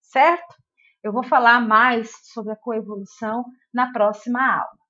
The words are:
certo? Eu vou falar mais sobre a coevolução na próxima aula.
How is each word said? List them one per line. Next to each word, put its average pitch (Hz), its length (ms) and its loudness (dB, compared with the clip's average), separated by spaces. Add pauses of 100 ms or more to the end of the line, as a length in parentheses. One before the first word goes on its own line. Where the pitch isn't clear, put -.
certo? 320 540 0 (480)
Eu 214 100 -6
vou 247 100 -4
falar 247 380 4
mais 226 500 2 (220)
sobre 220 180 -10
a 214 60 -10
coevolução 214 880 -10 (280)
na 247 180 -4
próxima 233 500 -2
aula. 202 360 -2 (120)